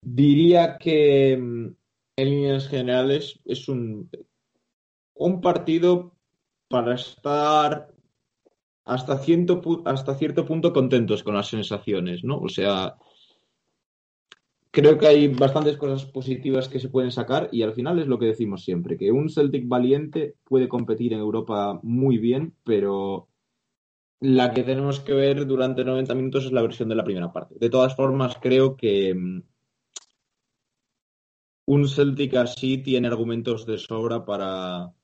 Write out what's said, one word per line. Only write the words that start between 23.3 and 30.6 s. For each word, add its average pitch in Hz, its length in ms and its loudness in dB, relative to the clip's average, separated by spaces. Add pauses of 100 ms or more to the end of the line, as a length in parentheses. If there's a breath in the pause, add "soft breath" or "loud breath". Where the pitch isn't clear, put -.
la 127 340 4
que 127 80 0
tenemos 135 380 -2
que 143 140 -4
ver 139 340 2
durante 127 360 -2
noventa 131 300 -2
minutos 131 320 -2
es 127 60 -6
la 123 100 2
versión 113 280 -2
de 110 60 -2
la 110 80 -2
primera 87 300 -6
parte. - 260 -12
De 117 120 0
todas 131 240 2
formas, 131 440 0
creo 131 360 2
que, 98 400 0
mm, 92 260 -6 (2250)